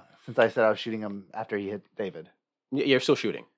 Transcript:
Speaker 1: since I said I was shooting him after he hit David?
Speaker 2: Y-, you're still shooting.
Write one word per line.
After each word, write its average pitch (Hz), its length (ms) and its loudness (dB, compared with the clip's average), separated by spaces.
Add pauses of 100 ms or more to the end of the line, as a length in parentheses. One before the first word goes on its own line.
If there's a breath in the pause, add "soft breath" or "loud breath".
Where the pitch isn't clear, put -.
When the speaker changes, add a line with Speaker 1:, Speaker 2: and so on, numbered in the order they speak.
(260)
Speaker 1:
since 120 140 -8
I 113 100 8
said 117 140 2
I 110 60 6
was 104 100 0
shooting 110 220 -6
him 101 320 -10
after 110 240 -6
he 98 140 -4
hit 101 100 -8 (160)
David? 85 320 -8 (420)
Speaker 2:
Y-, 135 120 -2
you're 131 180 4
still 139 140 4
shooting. 73 280 -4 (140)